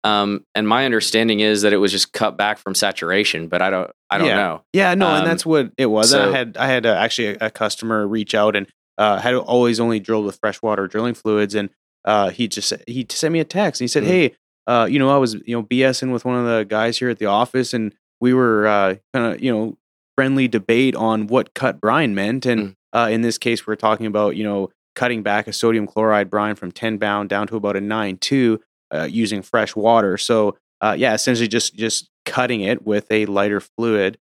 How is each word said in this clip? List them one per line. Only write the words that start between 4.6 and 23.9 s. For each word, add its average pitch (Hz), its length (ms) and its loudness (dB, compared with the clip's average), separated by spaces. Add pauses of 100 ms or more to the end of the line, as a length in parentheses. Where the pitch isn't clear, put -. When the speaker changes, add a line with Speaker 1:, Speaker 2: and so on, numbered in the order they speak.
Speaker 2:
Yeah, 185 220 2
no, 190 140 2
and 190 140 2
Speaker 1:
Um, - 60 0
Speaker 2:
that's 170 180 -2
what 147 300 2
it 131 100 2
was. 107 260 4
And 135 100 4
I 131 40 2
Speaker 1:
so 98 60 2
Speaker 2:
had, 120 240 -4
I 127 120 0
had, 123 180 0
uh, 110 80 4
actually 110 340 0
a, 107 180 -4
a 110 40 -2
customer 110 560 -4
reach 107 280 -4
out 104 220 4
and, 98 100 -4 (320)
uh, 104 200 2
had 120 160 0
always 123 460 2
only 113 200 0
drilled 107 240 -2
with 98 160 -6
freshwater 104 460 -2
drilling 113 280 -4
fluids, 104 400 0
and, 101 160 -2 (340)
uh, 101 260 2
he 110 180 -4
just, - 240 -4 (140)
he 120 240 -6
sent 160 220 -2
me 165 80 0
a 151 40 -2
text, 180 360 -2
and 127 40 -2
he 120 40 -4
said, - 160 0
Speaker 1:
Mm. - 20 0
Speaker 2:
Hey, 170 280 2 (320)
uh, 117 240 2
you 139 80 2
know, 135 120 4
I 139 80 4
was, 120 160 0 (120)
you 120 100 -6
know, 117 60 -4
B 123 220 0
S 131 180 0
ing 131 80 -4
with 120 140 -4
one 123 140 -2
of 120 80 -2
the 113 180 0
guys 110 340 0
here 127 120 -2
at 113 80 -4
the 107 80 -2
office, 120 480 0
and 110 200 -4 (260)
we 123 140 4
were, 113 320 4
uh, 101 280 4 (200)
kinda, 117 280 -2
you 127 100 0
know, 110 240 -4 (400)
friendly 135 320 2
debate 117 480 2
on 110 300 0
what 120 280 0
cut - 260 -2
brine 120 340 0
meant. 110 320 -2
And, 117 220 0
Speaker 1:
Mm. 95 60 -18 (180)
Speaker 2:
uh, 113 180 2
in 113 120 0
this 117 160 0
case, 117 280 -4
we're 107 100 -4
talking 110 300 0